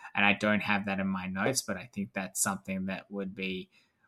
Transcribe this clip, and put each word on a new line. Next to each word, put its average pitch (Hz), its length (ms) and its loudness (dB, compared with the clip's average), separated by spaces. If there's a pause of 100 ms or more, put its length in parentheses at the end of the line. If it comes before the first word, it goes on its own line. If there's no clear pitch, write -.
(140)
and 101 100 4
I 101 80 8
don't 107 280 4
have 98 260 0
that 98 140 0
in 95 60 0
my 92 200 -2
notes, 101 360 0
but 101 140 -4
I 87 160 -10
think 98 200 -4
that's 95 280 -4
something 95 460 -2
that 95 240 -4
would 98 240 -6
be 95 340 -6 (400)